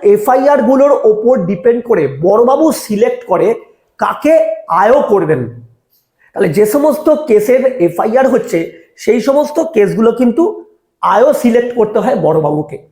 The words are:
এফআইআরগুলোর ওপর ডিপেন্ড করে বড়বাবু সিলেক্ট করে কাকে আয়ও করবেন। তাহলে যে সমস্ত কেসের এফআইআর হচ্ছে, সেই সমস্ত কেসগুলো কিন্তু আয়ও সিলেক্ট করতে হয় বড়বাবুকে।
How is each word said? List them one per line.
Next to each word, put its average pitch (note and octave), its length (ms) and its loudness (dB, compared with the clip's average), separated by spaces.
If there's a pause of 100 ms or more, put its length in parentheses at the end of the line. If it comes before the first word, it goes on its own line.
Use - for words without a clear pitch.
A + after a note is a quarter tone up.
(120)
এফআইআরগুলোর C4+ 800 2 (100)
ওপর A3 300 2 (120)
ডিপেন্ড A#3 380 0
করে F#3+ 200 0 (180)
বড়বাবু A#3+ 500 2
সিলেক্ট A#3+ 540 -4
করে E3+ 220 0 (520)
কাকে C#4+ 340 0 (340)
আয়ও G#3 340 2
করবেন। D#3+ 400 0 (920)
তাহলে C4+ 160 -2
যে G3 160 2
সমস্ত D4 420 0 (200)
কেসের B3 340 2 (240)
এফআইআর A3 420 0
হচ্ছে, - 320 -2 (380)
সেই A#3 240 -2
সমস্ত C#4+ 360 -2 (180)
কেসগুলো G#3 360 2
কিন্তু A#3+ 320 0 (580)
আয়ও G3+ 320 2
সিলেক্ট A#3+ 420 0
করতে A3 240 -2
হয় F#3 260 -2
বড়বাবুকে। D3+ 520 -2 (140)